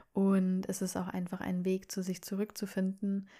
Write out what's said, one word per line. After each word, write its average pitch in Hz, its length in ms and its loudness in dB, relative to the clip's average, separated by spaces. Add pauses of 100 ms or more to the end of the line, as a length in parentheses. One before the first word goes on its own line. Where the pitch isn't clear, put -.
(120)
und 190 560 4
es 190 140 -4
ist 185 140 -2
auch 180 120 -2
einfach 185 340 -6
ein 180 240 -2
Weg, 190 260 0
zu 190 120 -2
sich 180 180 -4
zurückzufinden 196 1080 -2 (120)